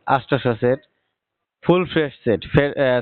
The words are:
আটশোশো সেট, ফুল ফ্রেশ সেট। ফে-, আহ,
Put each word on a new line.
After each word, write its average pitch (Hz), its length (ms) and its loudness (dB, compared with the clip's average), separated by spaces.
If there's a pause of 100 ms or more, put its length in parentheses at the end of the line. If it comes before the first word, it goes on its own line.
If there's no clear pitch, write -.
আটশোশো 127 500 -2
সেট, 123 240 -2 (840)
ফুল 175 200 2
ফ্রেশ 147 280 -4 (100)
সেট। 104 180 0
ফে-, 143 400 0
আহ, 127 200 2